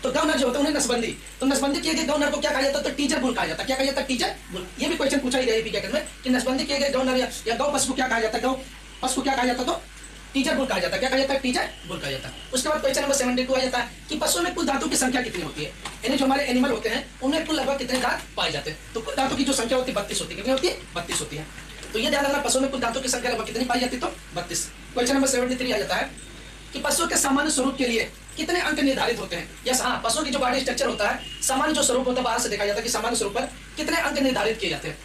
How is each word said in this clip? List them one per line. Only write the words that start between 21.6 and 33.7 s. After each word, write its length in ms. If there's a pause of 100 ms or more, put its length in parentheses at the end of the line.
तो 60
ये 100
ध्यान 160
रखना, 120
पशुओं 240
में 100
कुल 80
दांतों 220
की 80
संख्या 220
लगभग 140
कितनी 200
पाई 140
जाती 160
है? 60
तो 60 (280)
बत्तीस। 300 (280)
क्वेश्चन 220
नंबर 120
सेवेंटी 280
थ्री 160
आ 60
जाता 180
है 160 (600)
कि 60
पशुओं 280
के 100
सामान्य 340
स्वरूप 260
के 100
लिए 240 (260)
कितने 240
अंक 180
निर्धारित 400
होते 160
हैं। 140 (180)
यस, 140
हाँ, 240
पशुओं 180
की 80
जो 80
बॉडी 200
स्ट्रक्चर 280
होता 220
है, 320
सामान्य 320
जो 100
स्वरूप 240
होता 120
है, 40
बाहर 160
से 100
देखा 160
जाता 120
है 60
कि 60
सामान्य 280
स्वरूप 160
पर 80 (360)